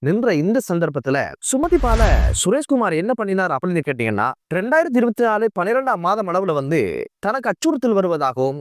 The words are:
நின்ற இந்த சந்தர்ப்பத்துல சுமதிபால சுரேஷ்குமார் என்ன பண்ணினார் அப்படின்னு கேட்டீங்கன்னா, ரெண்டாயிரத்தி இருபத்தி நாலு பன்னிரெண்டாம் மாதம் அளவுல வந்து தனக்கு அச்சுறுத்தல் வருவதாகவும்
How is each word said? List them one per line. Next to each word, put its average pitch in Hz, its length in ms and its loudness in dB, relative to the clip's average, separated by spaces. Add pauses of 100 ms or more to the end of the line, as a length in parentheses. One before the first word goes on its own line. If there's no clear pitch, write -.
நின்ற 208 320 0
இந்த 190 240 2
சந்தர்ப்பத்துல 143 580 -2 (260)
சுமதிபால 262 580 2 (340)
சுரேஷ்குமார் 233 600 0
என்ன 185 180 0
பண்ணினார் 190 400 -2
அப்படின்னு 165 280 -2
கேட்டீங்கன்னா, 113 440 -2 (280)
ரெண்டாயிரத்தி 254 440 2
இருபத்தி 240 260 2
நாலு 220 300 2
பன்னிரெண்டாம் 233 480 -2
மாதம் 196 280 -2
அளவுல 180 240 0
வந்து 143 260 0 (400)
தனக்கு 233 300 -4
அச்சுறுத்தல் 247 460 0
வருவதாகவும் 143 640 0